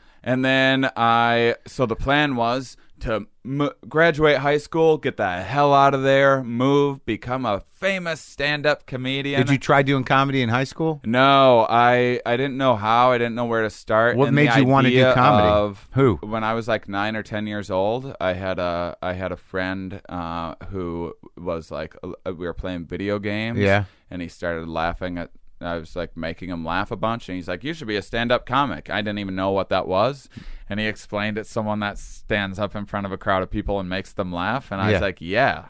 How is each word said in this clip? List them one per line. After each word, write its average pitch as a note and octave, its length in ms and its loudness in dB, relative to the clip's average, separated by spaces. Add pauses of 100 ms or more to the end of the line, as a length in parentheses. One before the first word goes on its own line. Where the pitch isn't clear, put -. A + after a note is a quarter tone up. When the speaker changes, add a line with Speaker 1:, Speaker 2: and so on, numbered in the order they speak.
(240)
Speaker 1:
And B2+ 200 0
then C3 520 2
I, A#2 580 4 (120)
so - 200 -2
the A2 100 -2
plan C#3+ 400 0
was A#2+ 400 -2 (240)
to G#2+ 260 -4 (180)
m-, C#3+ 260 -2 (180)
graduate D3+ 500 4
high C#3+ 200 0
school, D#3+ 400 2
get C3+ 180 -4
the F#2 260 -2
hell C#3+ 300 2
out C#3 220 6
of C3 80 0
there, C3+ 400 4
move, C#3 640 0
become B2 400 -4
a G2+ 140 0
famous F3+ 600 -6
stand-up D3 680 -2
comedian. C3+ 540 -4
Speaker 2:
Did B2 120 2
you C3+ 60 2
try C#3+ 240 4
doing C3+ 200 2
comedy C3+ 400 2
in A#2 60 0
high B2 160 2
school? D#3+ 400 -4
Speaker 1:
No, C3 640 8
I, B2 560 4
I A#2+ 100 2
didn't C3 200 -2
know C3+ 180 2
how. A#2 380 4
I B2 60 2
didn't A#2 180 -2
know A#2+ 80 -2
where A#2 180 0
to G#2+ 80 0
start. A2+ 460 2
Speaker 2:
What C3 100 4
Speaker 1:
And C3+ 100 4
the F#3+ 100 6
Speaker 2:
made A#2 100 4
you C3+ 80 6
wanna C3 260 6
do B2 60 4
Speaker 1:
idea B2+ 180 6
Speaker 2:
comedy? A#2 320 6
Speaker 1:
of G#2 460 0
Speaker 2:
Who? B2+ 240 4
Speaker 1:
When G#2+ 260 -6
I A2 120 -2
was, A2+ 120 -4
like, A2 220 -2
nine G2+ 260 -4
or G#2+ 80 -6
ten G#2+ 240 -6
years G#2 240 -8
old, A2 500 -2
I F#2 120 0
had F#2 260 -4
a, F2 420 -4
I F#2 120 -4
had F2+ 180 -6
a F2+ 60 -8
friend, F#2+ 720 -8
uh, E2+ 480 -8 (140)
who E2+ 440 -8 (220)
was E2+ 340 -8
like, D#2 320 -10
uh, F#2 320 -10
we E2+ 120 -10
were E2+ 60 -6
playing F2 340 -8
video G2 340 -4
games. G#2+ 400 -4
Speaker 2:
Yeah. G2+ 240 4 (260)
Speaker 1:
And F2+ 100 -10
he E2+ 80 -8
started E2 400 -6
laughing E2+ 500 -4
at, E2+ 120 -10 (300)
I E2+ 160 -6
was, E2 200 -12
like, E2+ 200 -8
making E2 340 -10
him E2 140 -8
laugh F2 260 -4
a G2+ 60 -6
bunch, A2+ 320 -6
and - 60 -10
he's F2 140 -10
like, F2+ 160 -8
"You D#3 100 -8
should D3+ 140 -14
be G#2+ 80 -2
a G2 60 -2
stand-up A#2 440 -2
comic." B2 440 -4
I G2+ 100 -2
didn't G#2 180 -4
even G2 160 -6
know F#2+ 160 -2
what G2 200 -2
that F#2 180 -2
was. A2+ 400 -2 (420)
And G#2 80 -6
he G#2+ 80 -2
explained G#2 500 -6
it's G#2 140 -10
someone G#2+ 300 -4
that G2+ 180 -6
stands G2 640 -6
up G2+ 160 -4
in G2+ 100 -8
front G2+ 200 -6
of F#2 60 -6
a F#2+ 60 -8
crowd F#2+ 240 0
of F#2 80 -8
people G2+ 300 -4
and F#2 80 -8
makes F#2+ 240 -8
them F#2 200 -6
laugh. G2+ 380 -4
And G2 100 -6
I G#2+ 100 2
Speaker 2:
Yeah. - 20 4
Speaker 1:
was G2+ 100 2
like, F#2+ 180 -4
"Yeah, F2+ 500 -2